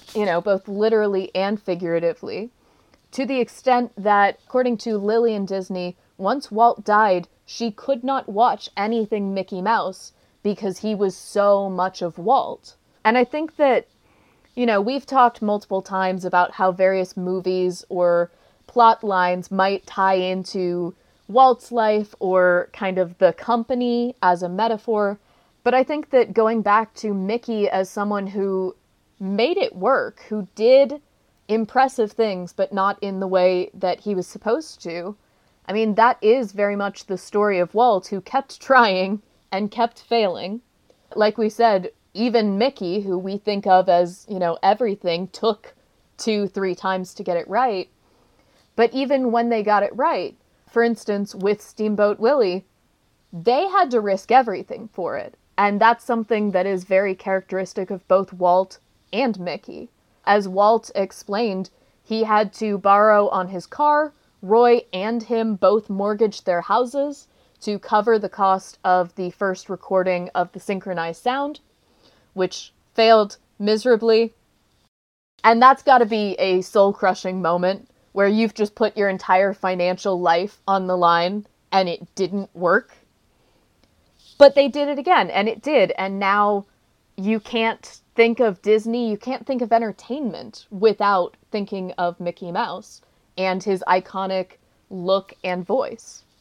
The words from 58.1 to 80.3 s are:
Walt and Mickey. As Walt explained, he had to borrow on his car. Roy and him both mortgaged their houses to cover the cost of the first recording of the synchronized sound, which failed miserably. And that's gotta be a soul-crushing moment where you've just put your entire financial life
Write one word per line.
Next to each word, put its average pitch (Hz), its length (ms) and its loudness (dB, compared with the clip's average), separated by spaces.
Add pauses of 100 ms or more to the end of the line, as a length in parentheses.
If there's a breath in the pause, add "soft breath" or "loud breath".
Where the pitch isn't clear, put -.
Walt 180 460 0 (320)
and 214 280 -2
Mickey. - 480 -12 (380)
As 202 200 4
Walt 208 480 2
explained, 196 760 -4 (320)
he 220 220 -4
had 214 300 2
to 214 220 -4
borrow 208 520 4
on 185 200 -2
his 185 180 -10
car. 294 460 0 (300)
Roy 240 400 4 (100)
and 214 300 -4
him 226 320 -2
both 202 340 2
mortgaged 202 560 -2
their 175 160 0
houses 254 680 -2 (340)
to 208 160 -4
cover 220 400 0
the 202 100 -6
cost 190 560 -2
of 180 300 2
the 180 160 -6
first 190 400 -6
recording 180 640 -2
of 180 180 -4
the 196 80 -16
synchronized 175 640 -8
sound, 277 380 -4 (720)
which - 380 -6 (220)
failed 220 440 4 (200)
miserably. 220 760 2 (1080)
And 233 200 6
that's 262 200 6
gotta 254 220 6
be 208 300 -2
a 185 260 0
soul-crushing 190 800 0
moment 175 480 -2 (240)
where 196 160 2
you've 214 240 0
just 208 220 -4
put 214 240 -2
your 202 100 2
entire 190 460 2
financial 185 640 -2
life 175 480 0